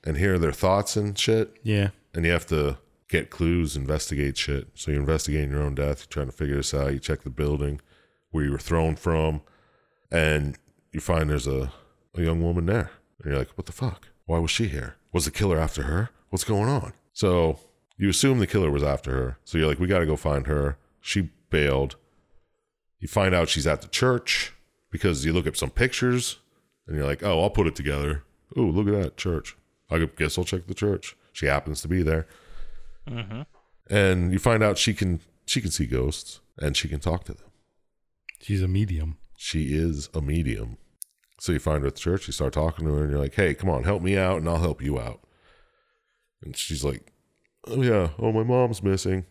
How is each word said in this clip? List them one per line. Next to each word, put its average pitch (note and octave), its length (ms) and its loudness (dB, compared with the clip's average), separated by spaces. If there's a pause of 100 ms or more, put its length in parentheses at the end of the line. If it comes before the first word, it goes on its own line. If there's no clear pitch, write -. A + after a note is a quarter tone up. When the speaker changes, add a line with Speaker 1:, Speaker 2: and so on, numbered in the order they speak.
Speaker 1:
and D2+ 140 -2
hear F#2+ 220 2
their D#2+ 120 2
thoughts G2 440 2
and G#2 220 -2
shit. A2 460 0
Speaker 2:
Yeah. G#2 260 2 (240)
Speaker 1:
And E2 120 -2
you E2+ 60 6
have E2+ 160 2
to D2 300 0 (320)
get F2 200 0
clues, E2 480 0
investigate C#2+ 600 -2
shit. C#2+ 360 -4
So - 180 -6
you're C#2+ 80 0
investigating D2 520 0
your C#2+ 100 -2
own C#2+ 140 -2
death, C#2+ 260 -2
you're - 80 -20
trying C#2+ 180 -4
to C2 40 -10
figure C#2 260 -4
this C#2 160 -4
out. C#2 200 0
You C2+ 60 -4
check D2 240 -4
the D2 60 -10
building D2 500 -2 (520)
where D#2 120 0
you C#2+ 80 0
were C#2 60 -2
thrown D#2+ 380 0
from, D#2 460 0 (720)
and D#2 460 2 (340)
you - 80 -8
find D#2+ 300 0
there's C#2+ 180 0
a, C2+ 240 -2 (440)
a E2+ 60 -2
young E2 200 2
woman E2+ 240 0
there. G2+ 260 0 (280)
And D2 120 -6
you're C#2 80 0
like, B2 180 -4
"What F#2 100 -8
the - 40 -16
fuck? - 380 -6 (160)
Why E2 140 0
was E2 120 0
she A2+ 160 0
here? D2 280 -6 (180)
Was F2+ 120 2
the - 60 -2
killer F#2+ 260 2
after D#2 260 0
her? E2+ 260 -2 (200)
What's F#2+ 140 -4
going G#2+ 260 0
on?" C3 240 -2 (200)
So E2+ 460 4 (380)
you G2 120 2
assume B2+ 300 4
the G2 80 4
killer F2+ 240 2
was C#2+ 120 2
after C#2 280 0
her. B1+ 320 -2
So - 140 -4
you're D#2 100 4
like, D2 120 0
"We F2+ 80 0
gotta F2+ 180 2
go D2+ 120 2
find C#2+ 300 -2
her." C#2+ 300 0 (220)
She F#2 300 -2 (200)
bailed. C#2 460 2 (1040)
You - 80 -10
find F#2+ 280 2
out E2+ 140 4
she's D2 180 0
at D2+ 140 0
the - 60 -18
church - 680 0 (380)
because E2+ 320 0
you D#2+ 100 2
look E2+ 140 0
up D2 80 -6
some D2 140 -4
pictures, B2 680 0 (480)
and D2+ 100 -4
you're C#2+ 80 0
like, C#2+ 180 -2
"Oh, F2 180 2
I'll G2+ 80 4
put G2+ 180 2
it D2+ 80 -2
together. C#2+ 480 -2 (340)
Ooh, A#2 120 2
look G2+ 180 2
at G2+ 140 2
that D#2 160 -4
church. E2 380 -6 (340)
I E2 100 0 (180)
guess D#2 200 -2
I'll F2+ 60 0
check F2+ 240 -4
the F#2+ 60 -8
church." - 420 -2 (160)
She - 140 -6
happens D2 380 0
to D#2 40 -8
be F2+ 160 2
there. D#2+ 240 2 (800)
Speaker 3:
Mm-hmm. A#2 360 -8 (460)
Speaker 1:
And F#2 440 4
you F#2+ 60 2
find A2+ 240 4
out G#2 140 2
she - 160 2
can, F2 280 0 (240)
she - 160 -2
can E2+ 100 -2
see - 140 0
ghosts, B1+ 560 -4 (180)
and C#2+ 160 0
she - 140 -2
can D2 100 -4
talk E2+ 260 -2
to - 80 -12
them. - 120 -18 (960)
Speaker 2:
She's G2 200 0
a F#2 60 2
medium. F2+ 500 0 (200)
Speaker 1:
She D2 380 -2
is D#2 380 0
a D#2+ 80 -2
medium. C2 560 -2 (640)
So - 120 -4
you D2+ 80 2
find D2+ 240 0
her C#2 40 0
at C#2 80 -2
the - 60 -14
church, F2+ 260 -2
you B1+ 60 -8
start C2+ 200 -2
talking D#2+ 320 -2
to D2+ 100 2
her, D2+ 80 2
and D2 80 0
you're C#2+ 80 0
like, C#2 160 -2
"Hey, F2 180 2
come F#2 160 -2
on, C2 140 0
help F#2+ 180 0
me F#2+ 160 2
out, F#2 220 2
and D#2+ 100 -2
I'll E2+ 80 2
help E2 240 0
you D2 180 -2
out." A#1 220 -10 (1200)
And - 160 -12
she's D2 260 -4
like, C#2 280 -4 (560)
"Oh, B2 140 0
yeah, G#2 280 4 (100)
oh, A2 120 2
my A2 120 2
mom's A#2+ 400 2
missing." F#2+ 480 0